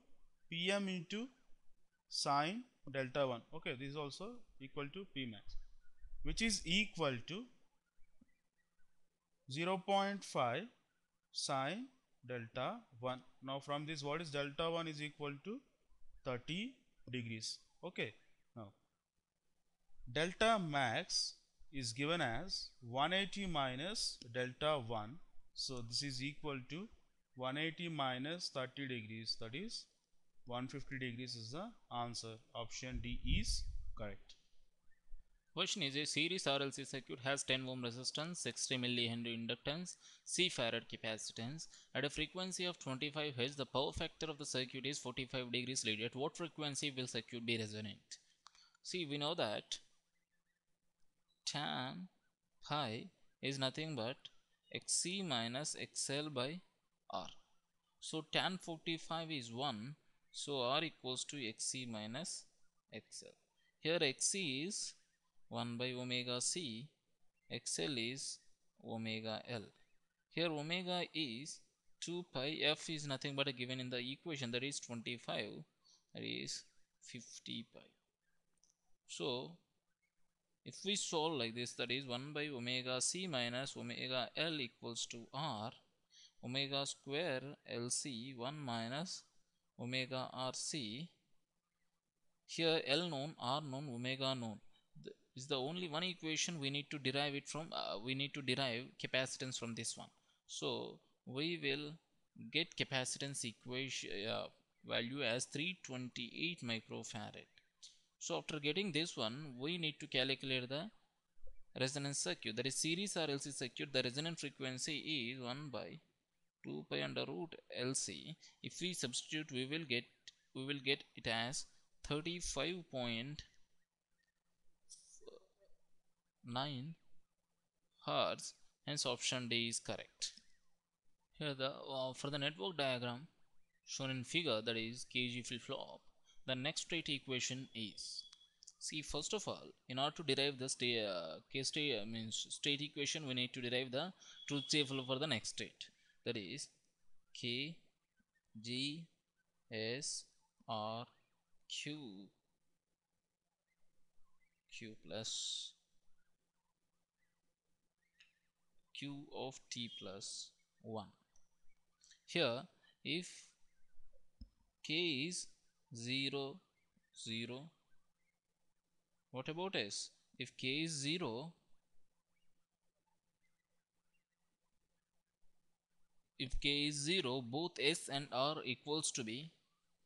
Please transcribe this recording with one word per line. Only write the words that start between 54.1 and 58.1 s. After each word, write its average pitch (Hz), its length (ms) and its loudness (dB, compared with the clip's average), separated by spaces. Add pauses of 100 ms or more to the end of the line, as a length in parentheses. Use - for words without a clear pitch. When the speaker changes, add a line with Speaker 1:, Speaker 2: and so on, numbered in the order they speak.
Speaker 2:
X - 220 -2
C 190 280 2
minus 127 560 0
X - 300 -2
L 147 220 2
by 143 300 0 (500)
R. 92 180 -2 (720)
So 156 320 -4